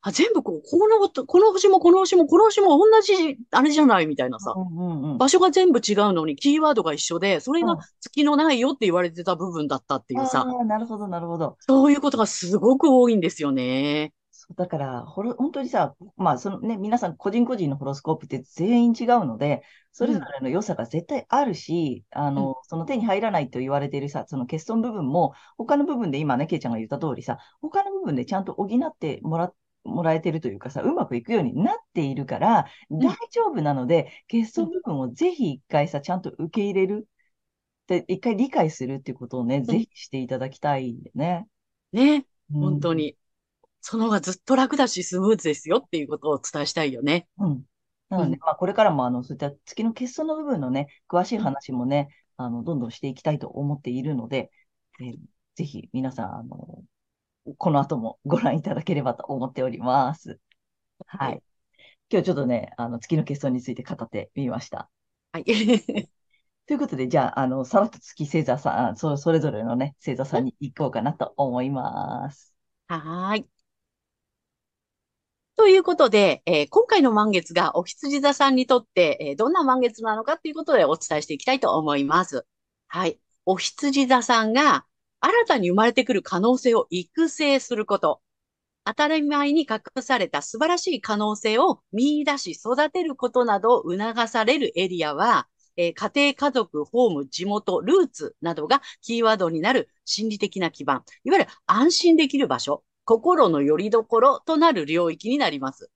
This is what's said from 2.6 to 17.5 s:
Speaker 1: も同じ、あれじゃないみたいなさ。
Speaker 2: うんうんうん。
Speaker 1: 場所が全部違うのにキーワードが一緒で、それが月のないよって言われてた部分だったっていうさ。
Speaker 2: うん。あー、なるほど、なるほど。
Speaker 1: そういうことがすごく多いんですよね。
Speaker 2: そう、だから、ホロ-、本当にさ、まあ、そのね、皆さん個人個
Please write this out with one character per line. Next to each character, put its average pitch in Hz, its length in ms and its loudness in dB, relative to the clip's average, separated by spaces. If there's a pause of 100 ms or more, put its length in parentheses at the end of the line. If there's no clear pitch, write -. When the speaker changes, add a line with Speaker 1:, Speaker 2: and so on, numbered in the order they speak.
Speaker 1:
も 370 160 8
同 440 260 8
じ、 349 360 2 (140)
あ 240 100 6
れ 302 80 4
じ 294 100 2
ゃ 302 60 8
な 208 140 6
い 156 80 0
み 147 80 -4
た 131 100 -2
い 127 40 -4
な 113 100 -10
さ。 104 160 -6
Speaker 2:
う 185 80 -6
ん 170 120 -10
う 175 60 -6
ん 165 300 -4
う - 20 -4
ん。 240 40 -4
Speaker 1:
場 254 100 4
所 359 100 4
が 359 140 4
全 370 180 6
部 247 80 4
違 - 140 -2
う 202 200 4
の 160 140 0
に 151 80 -4
キ 285 240 2
ー - 20 0
ワ 311 120 4
ー - 20 2
ド 220 80 0
が 160 100 -2
一 147 60 -6
緒 170 220 -4
で、 190 180 0
そ 254 140 -4
れ 339 100 2
が 330 160 0 (220)
月 - 240 -2
の 294 100 4
な 311 180 4
い 254 60 2
よ 254 120 2
っ - 20 -2
て 233 140 -2
言 180 60 2
わ 180 100 2
れ 175 100 -2
て 170 100 -12
た 180 140 0
部 180 160 -8
分 151 160 -4
だ 139 80 -2
っ - 100 -8
た 139 120 -2
っ - 60 -10
て - 100 -8
い - 40 -2
う 262 80 -2
さ。 254 160 0
Speaker 2:
う 254 60 -4
ん。 247 140 -6
あ - 20 -2
ー、 - 20 -2
な 214 120 0
る 233 80 -6
ほ 220 120 -10
ど、 208 80 -8
な 175 140 -6
る 170 80 -10
ほ 170 100 -6
ど。 156 220 -6
Speaker 1:
そ 269 240 4
う 285 80 6
い 285 40 4
う 285 40 -4
こ 285 100 0
と 247 80 -4
が 220 80 4
す 180 320 -4
ご 247 180 4
く 302 140 2
多 247 200 8
い 226 60 2
ん 196 40 2
で 170 100 0
す - 140 -8
よ 143 80 0
ね。 139 600 -2 (200)
Speaker 2:
そ - 180 -20
う、 175 60 -20
だ 180 100 -4
か 160 120 -6
ら、 131 280 -8
ホ - 160 -10
ロ-、 233 120 -4
本 277 180 -2
当 277 100 -6
に 247 60 -6
さ、 196 260 -2 (220)
ま 175 160 0
あ、 127 60 -2
そ 196 120 -6
の 190 80 -10
ね、 220 200 -6
皆 214 200 -2
さ 220 100 -4
ん 160 80 -10
個 - 140 -4
人 233 160 2
個 247 80 -4